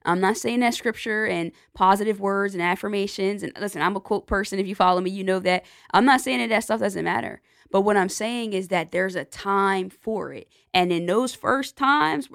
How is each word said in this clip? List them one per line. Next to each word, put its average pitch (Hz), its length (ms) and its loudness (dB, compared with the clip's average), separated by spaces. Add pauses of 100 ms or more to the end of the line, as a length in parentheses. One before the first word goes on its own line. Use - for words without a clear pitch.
I'm 175 160 2
not 196 180 2
saying 240 220 -2
that 240 120 2
scripture 220 540 -4
and 170 260 -4 (220)
positive 202 440 4
words 196 360 -2
and 175 80 -4
affirmations, 196 800 -2
and 165 180 -8
listen, 147 220 -4
I'm 190 140 0
a 196 40 -6
quote - 260 -4
person. 196 320 -2
If 196 80 0
you 185 80 -6
follow 185 280 2
me, 185 80 -2
you 190 120 -6
know 190 180 0
that. 180 260 0 (260)
I'm 214 140 6
not 262 160 6
saying 254 160 -2
that 233 100 -2
that 220 160 0
stuff - 160 -2
doesn't 196 240 -2
matter. - 380 -4 (280)
But 196 120 2
what 202 160 4
I'm 185 100 2
saying 226 460 -4
is 185 140 -4
that 170 240 -2
there's 185 240 -2
a 151 100 -6
time 196 640 0
for 185 420 -6
it. - 160 -16 (240)
And 180 180 4
in 175 140 0
those 226 300 0
first 262 420 -2
times, 294 580 2